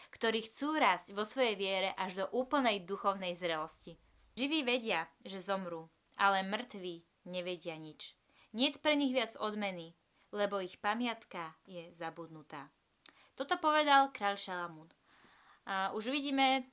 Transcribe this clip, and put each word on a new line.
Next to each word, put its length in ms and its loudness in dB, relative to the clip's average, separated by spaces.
ktorí 320 0
chcú 320 -2
rásť 320 4
vo 160 -2
svojej 320 2
viere 400 0
až 240 -4
do 80 0
úplnej 560 2
duchovnej 480 -2
zrelosti. 640 -4
Živí 240 0
vedia, 480 0
že 160 -10
zomrú, 480 -4
ale 240 6
mŕtvi 560 -6
nevedia 480 -4
nič. 400 -12
Niet 240 2
pre 160 4
nich 160 4
viac 320 0
odmeny, 560 -4
lebo 240 2
ich 240 -6
pamiatka 800 -2
je 320 -14
zabudnutá. 720 -10
Toto 160 0
povedal 560 6
kráľ 240 -2
Šalamún. 560 -8
A 320 -2
už 160 -2
vidíme, 640 2